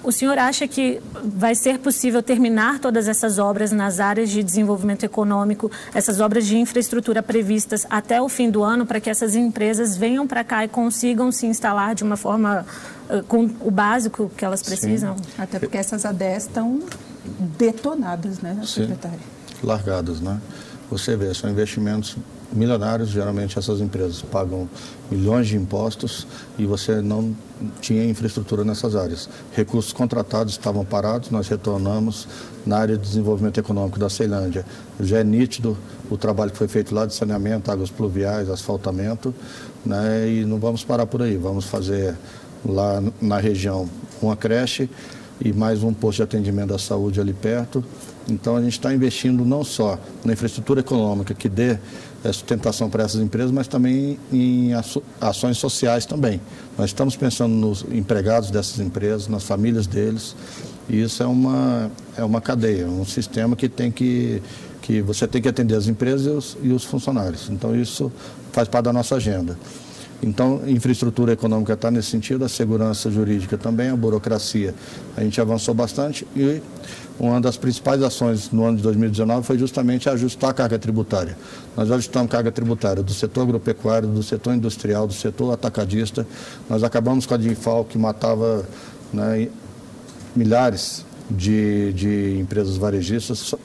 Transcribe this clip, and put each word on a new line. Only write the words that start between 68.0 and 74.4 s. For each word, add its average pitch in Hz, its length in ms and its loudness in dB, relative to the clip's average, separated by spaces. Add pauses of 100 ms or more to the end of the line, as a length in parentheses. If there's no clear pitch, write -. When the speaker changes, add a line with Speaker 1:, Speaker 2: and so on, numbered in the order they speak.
Speaker 2:
faz 117 160 2
parte 120 180 2
da 120 80 2
nossa 123 220 2
agenda. 92 420 -2 (640)
Então, 123 440 2
infraestrutura 120 640 4
econômica 110 420 2
tá 117 140 0
nesse 117 220 2
sentido, 131 340 0
a 120 40 0
segurança 110 600 2
jurídica 104 480 2
também, 117 320 0
a 131 60 0
burocracia. 107 800 0 (420)